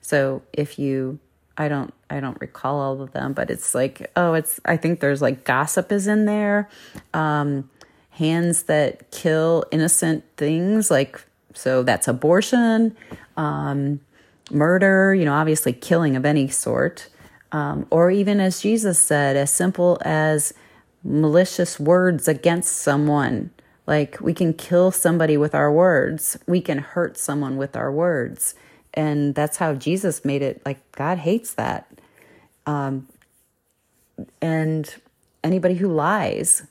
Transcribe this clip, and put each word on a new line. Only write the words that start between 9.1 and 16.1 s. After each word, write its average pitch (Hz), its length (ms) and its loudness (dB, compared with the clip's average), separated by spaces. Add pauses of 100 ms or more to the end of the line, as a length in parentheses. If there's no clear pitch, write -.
kill 160 580 2
innocent 160 540 0 (120)
things, 180 540 0
like, 139 340 0 (300)
so 131 280 0
that's 123 260 0
abortion, 220 880 2 (400)
um, 147 640 -2 (500)
murder, 190 640 4
you 185 100 2
know, 143 100 2
obviously 156 380 0
killing 165 440 0